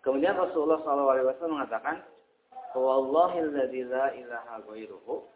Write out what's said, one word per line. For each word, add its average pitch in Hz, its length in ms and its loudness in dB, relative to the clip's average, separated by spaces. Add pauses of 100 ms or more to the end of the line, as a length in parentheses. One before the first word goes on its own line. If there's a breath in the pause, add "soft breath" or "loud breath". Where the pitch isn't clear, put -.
Kemudian 151 380 2
Rasulullah 160 480 2
shallallahu 139 320 4
alaihi 131 100 4
wasallam 160 320 -2
mengatakan, 127 360 -4 (800)
"Wallahil 147 720 4
ladzi 127 320 -2
la 131 300 0
ilaha 120 400 -12 (160)
ghairuhu." 107 640 -10